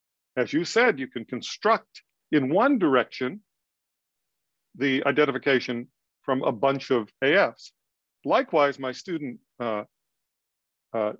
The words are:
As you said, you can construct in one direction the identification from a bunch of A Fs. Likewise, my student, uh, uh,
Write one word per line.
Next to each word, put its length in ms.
As 160
you 120
said, 340
you 80
can 200
construct 760
in 160
one 300
direction 640
the 280
identification 840
from 200
a 80
bunch 400
of 180
A 120
Fs. 380
Likewise, 540
my 140
student, 460
uh, 240
uh, 240